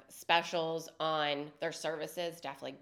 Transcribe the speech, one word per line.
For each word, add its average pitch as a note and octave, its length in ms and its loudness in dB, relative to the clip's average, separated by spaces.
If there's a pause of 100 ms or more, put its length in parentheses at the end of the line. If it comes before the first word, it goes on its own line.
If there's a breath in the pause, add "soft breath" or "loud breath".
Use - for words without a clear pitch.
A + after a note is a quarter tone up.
(100)
specials E3 800 2 (100)
on D3+ 500 2 (100)
their E3 120 0
services, D#3+ 680 -4
definitely C3+ 400 -8